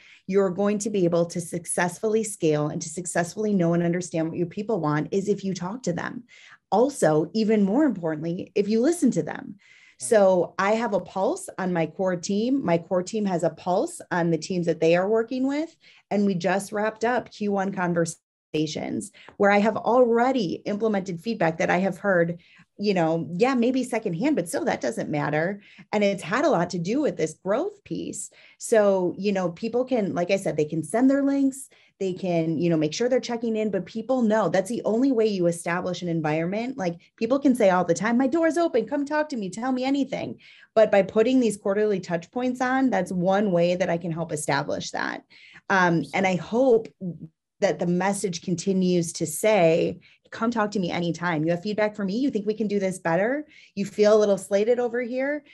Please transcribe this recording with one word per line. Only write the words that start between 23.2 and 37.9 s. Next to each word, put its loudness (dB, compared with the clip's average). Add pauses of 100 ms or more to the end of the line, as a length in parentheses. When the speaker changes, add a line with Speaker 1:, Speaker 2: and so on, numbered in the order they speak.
Speaker 1:
yeah, 2
maybe 0
secondhand, -2
but -4
still -4
that -2
doesn't -6
matter. -2 (300)
And 0
it's 0
had 0
a 2
lot 0
to -4
do -2
with -2
this -4 (100)
growth -4
piece. -10 (260)
So, 2
you 0
know, 0
people -4
can, -2
like -2
I 4
said, -4
they 0
can -4
send 2
their 2
links, -2 (300)
they -2
can, 0
you 2
know, 2
make 0
sure -2
they're 2
checking -4
in, -2
but -2
people -2
know 2
that's 0
the -4
only 2
way 2
you 0
establish -2
an -4
environment. -2
Like, -4 (180)
people 0
can 4
say 4
all 4
the 2